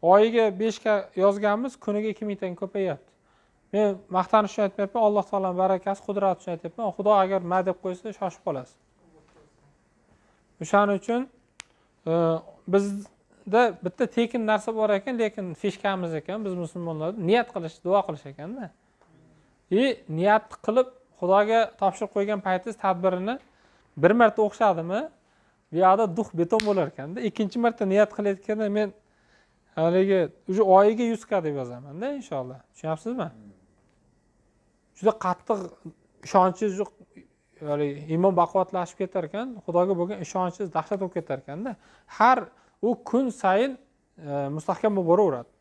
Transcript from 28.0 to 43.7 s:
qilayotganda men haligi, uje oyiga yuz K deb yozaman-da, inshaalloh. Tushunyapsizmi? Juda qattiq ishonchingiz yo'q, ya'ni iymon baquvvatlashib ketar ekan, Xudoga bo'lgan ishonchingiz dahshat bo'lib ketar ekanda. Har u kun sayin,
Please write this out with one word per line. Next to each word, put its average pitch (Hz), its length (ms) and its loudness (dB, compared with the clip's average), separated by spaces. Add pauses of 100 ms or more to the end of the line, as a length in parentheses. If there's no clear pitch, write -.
qilayotganda 214 560 -4
men 208 240 -2 (840)
haligi, 185 420 2 (280)
uje 190 160 2
oyiga 202 400 6
yuz 226 220 -4
K 196 180 -2
deb 151 140 -4
yozaman-da, 139 600 -10
inshaalloh. 131 400 -10 (140)
Tushunyapsizmi? 165 540 -8 (1700)
Juda 214 120 2 (120)
qattiq 185 400 -4 (580)
ishonchingiz 185 600 2
yo'q, - 100 -10 (680)
ya'ni 147 280 -2 (240)
iymon 180 240 2
baquvvatlashib 180 640 -2
ketar 185 300 -4
ekan, 233 340 -8
Xudoga 180 320 2
bo'lgan 185 240 -4
ishonchingiz 185 560 -6
dahshat 190 240 -4
bo'lib 185 160 -6
ketar 143 240 -6
ekanda. 190 340 -12 (360)
Har 240 340 4 (360)
u 233 120 0 (160)
kun 254 240 0
sayin, 214 400 0 (440)